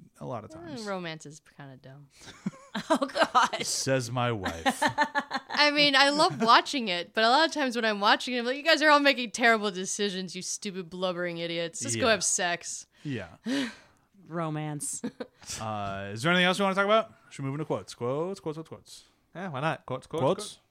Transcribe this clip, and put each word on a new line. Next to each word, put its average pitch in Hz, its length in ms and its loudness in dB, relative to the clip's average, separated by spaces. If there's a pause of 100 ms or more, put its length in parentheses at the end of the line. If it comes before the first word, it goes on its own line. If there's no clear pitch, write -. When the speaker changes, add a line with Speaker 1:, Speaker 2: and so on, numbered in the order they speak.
(200)
Speaker 1:
a 143 60 -14
lot 117 180 -10
of - 80 -18
Speaker 2:
Mm, - 20 -16 (140)
Speaker 1:
times. 262 160 -12
Speaker 2:
romance 180 420 -8
is 151 160 -18 (160)
kinda 135 200 -18
dumb. 139 340 -20
Speaker 3:
<laughs> - 400 -12 (380)
Oh, 311 80 4
God. 254 680 0
Speaker 1:
Says 131 480 -2
my 120 200 0
wife. 98 500 -2
Speaker 2:
<laughs> 285 720 -2
I 285 180 4
mean, 285 260 4
I 277 140 8
love 294 320 2
watching 247 460 6
it, 175 260 -4
but 220 100 2
a 226 60 6
lot 285 160 6
of 320 80 -2
times 262 220 -2
when 233 100 0
I'm 214 140 0
watching 247 340 2
it, 254 60 -2
I'm 233 60 -4
like, 254 120 -2
"You 294 60 -10
guys 320 180 4
are 302 80 6
all 294 100 8
making 247 300 4
terrible 226 400 4
decisions, 185 680 -4
you 185 60 -8
stupid 180 480 -8
blubbering 175 480 -4
idiots. 170 440 -6
Just - 180 -4
go 254 80 2
Speaker 1:
Yeah. 226 60 6
Speaker 2:
have 185 100 2
sex." - 640 -2 (160)
Speaker 1:
Yeah. 113 240 -6 (180)
Speaker 3:
<laughs> 254 240 -2 (580)
Romance. 151 760 -6 (580)
Speaker 1:
Uh, 101 520 -6
is 113 100 -6
there 165 80 4
anything 180 140 4
else 180 120 2
you 196 60 0
wanna 190 120 2
talk 196 100 2
about? 220 280 2 (160)
Should - 140 -12
we 135 80 -4
move 143 80 -6
into 156 60 -6
quotes? 123 280 -6
Quotes, 156 460 -4
quotes, 156 180 -8
quotes, 160 120 -14
quotes. - 340 -20 (320)
Speaker 4:
Yeah, 180 140 -10
why 135 120 -6
not? 151 240 -2
Quotes, 127 220 -10
quotes, 156 140 -4
Speaker 1:
Quotes? 185 240 2
Speaker 4:
quotes. - 140 -16 (120)